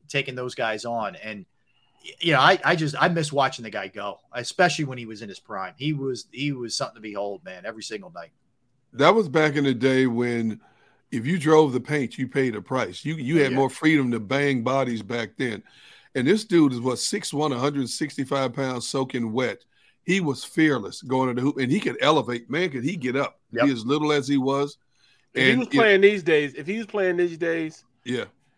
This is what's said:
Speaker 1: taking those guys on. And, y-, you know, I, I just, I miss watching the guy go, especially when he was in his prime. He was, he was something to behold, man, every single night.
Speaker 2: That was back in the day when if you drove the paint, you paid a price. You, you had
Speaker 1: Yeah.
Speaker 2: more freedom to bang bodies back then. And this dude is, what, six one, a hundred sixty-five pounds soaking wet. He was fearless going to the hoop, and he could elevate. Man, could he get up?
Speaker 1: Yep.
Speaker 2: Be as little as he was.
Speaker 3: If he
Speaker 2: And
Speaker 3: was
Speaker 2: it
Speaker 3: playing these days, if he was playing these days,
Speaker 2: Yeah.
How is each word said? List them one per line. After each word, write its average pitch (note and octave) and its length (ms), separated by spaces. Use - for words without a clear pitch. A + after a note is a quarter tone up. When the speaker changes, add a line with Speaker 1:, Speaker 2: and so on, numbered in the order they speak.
Speaker 1:
taking C3+ 260
those B2 200
guys A2 300
on. A2 320
And, G2+ 300
y-, - 60
you E3+ 120
know, C3 80
I, F3 240
I D#3 120
just, D#3 220
I D#3 100
miss D#3+ 240
watching C3 300
the A2 80
guy G2 180
go, G2+ 300
especially D3+ 540
when B2+ 120
he A#2+ 80
was A2 160
in A2 60
his F#2+ 100
prime. F#2+ 380
He D3 160
was, C3+ 400
he C#3 200
was A#2+ 240
something B2 200
to A2+ 40
behold, G2+ 440
man, F#2 200
every A2 180
single G2 280
night. E2+ 200
Speaker 2:
That D3 200
was G#3+ 140
back D3+ 280
in D3 80
the C3+ 100
day C3 320
when A#2 540
if A#2 160
you F3 120
drove D#3 340
the B2+ 80
paint, C#3 380
you C3 80
paid C3 300
a G#2 60
price. A2+ 420
You, D#3 120
you D3+ 240
had C3+ 120
Speaker 1:
Yeah. B2+ 40
Speaker 2:
more C3+ 140
freedom D3+ 420
to A2+ 80
bang C3+ 420
bodies A#2+ 400
back A2+ 340
then. A2+ 260
And B2+ 100
this G#3+ 180
dude D#3 280
is, A#2+ 80
what, B2 180
six - 340
one, C#3+ 200
a A#2+ 60
hundred C#3 300
sixty-five C#3 640
pounds B2+ 360
soaking C3 440
wet. A#2 320
He F#3+ 160
was C#3+ 240
fearless C3 580
going C3 260
to B2 60
the B2 60
hoop, C3+ 180
and B2+ 140
he G#3 80
could - 200
elevate. B2 500
Man, E3+ 200
could B2 140
he F3+ 120
get B2+ 200
up? - 240
Speaker 1:
Yep. A2+ 140
Speaker 2:
Be C#3+ 60
as A2+ 120
little D3+ 280
as C#3+ 160
he C#3+ 80
was. C#3 420
Speaker 3:
If C3 120
he C3 60
Speaker 2:
And B3 100
Speaker 3:
was A#3+ 80
Speaker 2:
it C#4 60
Speaker 3:
playing G#3+ 280
these G3+ 200
days, D3+ 320
if D3 120
he G3+ 120
was A3+ 80
playing F#3+ 300
these F3 200
days, E3 480
Speaker 2:
Yeah. A#2+ 220